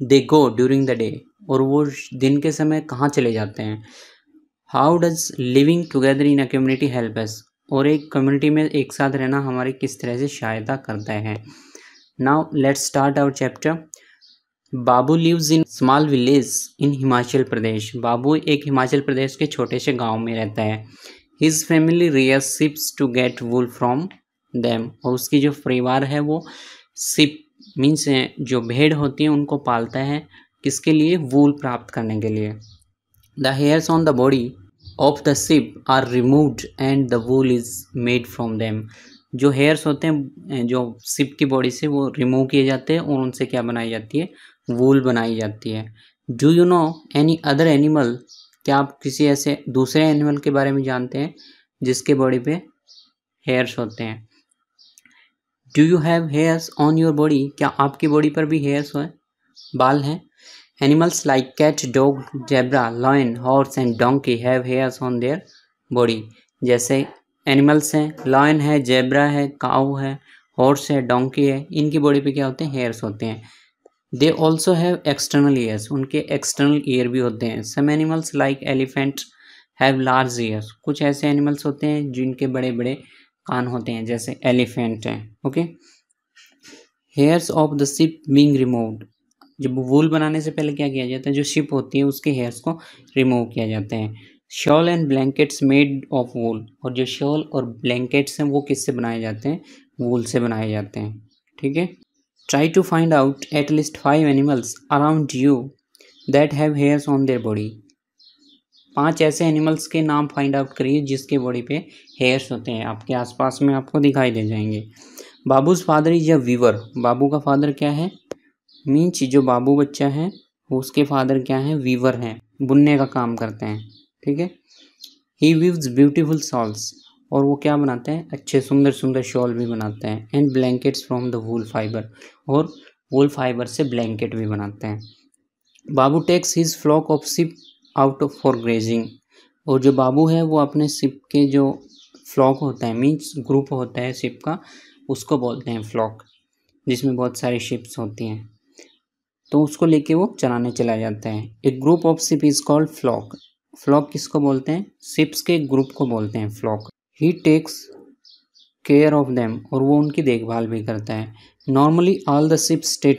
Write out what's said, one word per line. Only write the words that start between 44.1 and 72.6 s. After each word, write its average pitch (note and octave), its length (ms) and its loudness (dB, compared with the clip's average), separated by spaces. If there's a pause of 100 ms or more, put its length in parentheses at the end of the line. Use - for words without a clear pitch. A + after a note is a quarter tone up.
है? F3+ 100 -2 (420)
वूल C3 300 4
बनाई A#2 360 0
जाती A2 340 -6
है। A2 240 -8 (360)
Do B2+ 180 2
you E3+ 160 6
know E3+ 280 2 (240)
any D#3+ 200 4 (100)
other D3 320 4
animal? C#3+ 380 2 (480)
क्या C#3 120 2
आप C#3 260 -2
किसी C#3+ 220 -2
ऐसे C#3+ 440 0
दूसरे C3 380 2
एनिमल D3 320 2
के C#3+ 120 -4
बारे C#3 220 2
में C#3 100 0
जानते B2+ 360 -6
हैं D#3 160 -6 (480)
जिसके B2+ 320 0
बॉडी C3 240 2
पे B2+ 140 -4 (920)
हेयर्स B2+ 320 -2
होते A2+ 260 -6
हैं? A2 240 -12 (1500)
Do D3 60 8
you E3+ 120 4
have E3 360 0
hairs E3 380 0 (100)
on D3+ 180 4
your D#3+ 220 2
body? D3 280 2 (100)
क्या C#3+ 100 0
आपकी C#3 400 -2
बॉडी D3+ 220 2
पर D#3 160 -2
भी D#3+ 120 0
हेयर्स C#3+ 380 -2
हो, D3 120 -6 (680)
बाल C3+ 260 4
हैं? D3+ 280 -8 (520)
Animals D#3 440 2
like C3 160 2 (180)
cat, D3+ 240 2
dog, C3+ 380 2 (300)
zebra, B2+ 400 2 (120)
lion, C3 320 2
horse C3 420 0
and A#2+ 240 0
donkey B2 440 0
have B2+ 200 0
hairs B2+ 360 -2
on B2 140 -4
their B2+ 220 -2 (580)
body। A#2 240 2 (440)
जैसे B2+ 420 2 (400)
एनिमल्स D3 480 4
हैं, D3+ 220 -2 (100)
लायन C#3+ 340 4
है, D3 220 2
ज़ेब्रा B2+ 440 2
है, C#3+ 220 0
काऊ C3+ 460 -2
है, C#3 240 -6 (400)
हॉर्स C#3 320 2
है, C#3 120 0
डोंकी B2+ 420 0
है, C#3 280 -2
इनकी D3+ 260 0
बॉडी C#3+ 220 4
पे C#3 120 -2
क्या C#3 140 -2
होते C3 180 -6